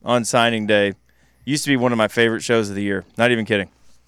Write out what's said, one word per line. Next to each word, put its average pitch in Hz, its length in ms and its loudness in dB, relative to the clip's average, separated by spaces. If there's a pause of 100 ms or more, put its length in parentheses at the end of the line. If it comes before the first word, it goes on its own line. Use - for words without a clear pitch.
on 120 220 0
signing 117 420 0
day. 101 260 2 (520)
Used 143 180 -4
to 143 60 -4
be 139 80 2
one 123 160 2
of 120 40 0
my 107 120 2
favorite 113 320 0
shows 113 280 0
of 98 60 -10
the 101 80 -4
year. 98 220 -4 (120)
Not 117 140 2
even 113 140 -2
kidding. 98 240 -2 (380)